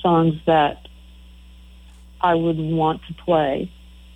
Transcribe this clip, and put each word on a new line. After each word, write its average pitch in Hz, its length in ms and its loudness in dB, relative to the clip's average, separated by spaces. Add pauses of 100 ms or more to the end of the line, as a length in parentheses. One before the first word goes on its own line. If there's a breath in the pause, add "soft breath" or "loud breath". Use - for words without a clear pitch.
songs 165 340 2 (100)
that 156 420 0 (1300)
I 180 120 2
would 165 240 0
want 160 500 -2
to 170 60 -12
play 156 560 -2 (460)